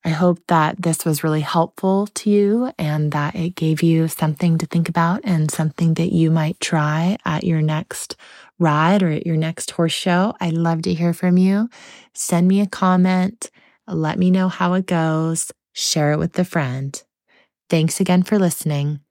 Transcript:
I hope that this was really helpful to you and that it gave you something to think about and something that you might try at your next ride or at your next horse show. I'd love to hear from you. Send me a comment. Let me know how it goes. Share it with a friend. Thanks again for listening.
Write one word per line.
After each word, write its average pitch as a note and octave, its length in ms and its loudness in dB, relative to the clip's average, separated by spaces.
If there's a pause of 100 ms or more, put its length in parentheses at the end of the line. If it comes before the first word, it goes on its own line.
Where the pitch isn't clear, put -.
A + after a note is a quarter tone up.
I E3 40 0
hope E3+ 360 2
that D#3+ 340 0
this E3 240 -2
was D#3 200 -2
really D#3 160 0
helpful F#3+ 680 0
to - 240 -4
you G#3 480 2
and D3+ 340 -2
that D3 220 -4
it F3 220 -6
gave D#3+ 260 0
you E3 260 4
something D#3+ 500 0
to E3 80 -2
think E3+ 220 0
about E3+ 360 0
and D#3 260 0
something D#3+ 440 0
that E3+ 180 -2
you E3 180 4
might D#3+ 300 0
try D#3+ 640 0
at D#3 200 -2
your E3 160 0
next - 560 -4 (420)
ride E3 440 2
or E3+ 80 2
at - 160 -4
your E3 100 -2
next D#3+ 360 -4
horse E3 200 0
show. F#3 480 0
I'd E3+ 140 -2
love E3 280 0
to F3+ 120 -2
hear E3+ 180 0
from F3+ 240 2
you. G3 320 2 (460)
Send F3 340 0
me G3 120 4
a G#3 60 2
comment. F#3 840 0 (360)
Let D#3+ 320 -4
me F3+ 120 4
know F#3 180 2
how F3+ 260 -2
it F#3 120 0
goes. D#3+ 680 -2 (200)
Share D3+ 400 0
it D3+ 60 0
with E3+ 200 -2
a F3+ 60 0
friend. C3+ 580 -6 (680)
Thanks E3 320 0
again F#3 220 4
for G#3 160 0
listening. D3+ 640 -2 (100)